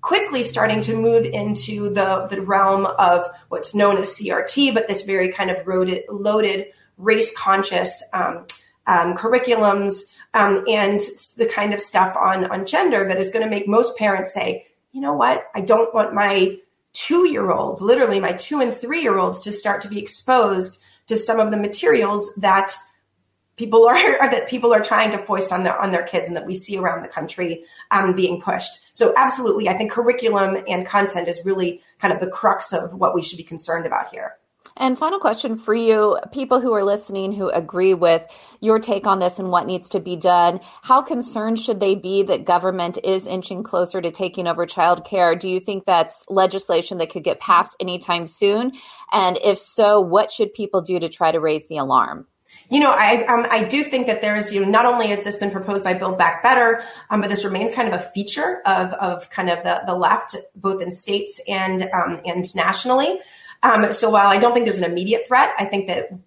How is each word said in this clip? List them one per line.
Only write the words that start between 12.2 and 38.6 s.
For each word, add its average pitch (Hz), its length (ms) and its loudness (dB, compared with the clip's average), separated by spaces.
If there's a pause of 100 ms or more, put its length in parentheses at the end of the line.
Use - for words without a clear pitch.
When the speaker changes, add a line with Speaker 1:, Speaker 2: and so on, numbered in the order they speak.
Speaker 1:
on 190 220 -4
gender 262 420 0
that 185 80 0
is 190 140 -2
gonna 220 180 -2
make 202 180 -4
most 233 300 2
parents 190 360 -2
say, 180 360 -6 (240)
"You 269 80 -10
know 285 140 -2
what? - 300 2 (120)
I 208 40 -4
don't 226 320 2
want 214 220 0
my 196 440 2 (340)
two-year-olds, 226 880 0
literally 214 380 4
my 175 140 -2
two 285 260 -4
and 240 120 0
three-year-olds, 214 680 -2
to 208 100 -8
start 202 320 -4
to 202 60 -14
be 202 100 -6
exposed 202 800 0 (300)
to 220 80 0
some 220 240 2
of 214 100 2
the 208 60 -2
materials 208 800 0
that 190 400 2 (800)
people 226 320 6
are, 240 80 6
<laughs> 381 240 4
or 269 100 4
that 233 180 -2
people 240 240 2
are 214 80 6
trying 214 300 0
to 208 80 -4
foist 190 340 -4
on 180 120 -2
their, 175 120 0
on 196 140 -2
their 175 140 -2
kids 170 240 -4
and 175 80 -6
that - 100 -10
we 185 80 -6
see 196 240 -6
around 180 240 -4
the - 60 -12
country, 165 560 -8 (260)
um, 190 240 2
being 180 260 0
pushed." - 400 -6 (120)
So - 240 2
absolutely, 233 520 0
I 185 80 0
think 214 140 -4
curriculum 220 800 0
and 185 180 -4
content 196 400 -2
is 170 180 -6
really 185 380 -2 (160)
kind 196 160 0
of 190 60 -6
the 185 80 -4
crux - 440 -2
of 170 220 -4
what 185 220 0
we 170 60 0
should 175 160 -10
be 165 40 -14
concerned 165 420 -6
about - 260 -4
here. - 260 -12 (400)
Speaker 2:
And 254 220 -2
final 339 220 -2
question 226 360 -2
for 220 160 -2
you, 220 460 4 (140)
people 262 280 0
who 247 120 0
are 208 100 2
listening 196 500 -2
who 196 160 -4
agree 180 460 2
with 170 280 4 (380)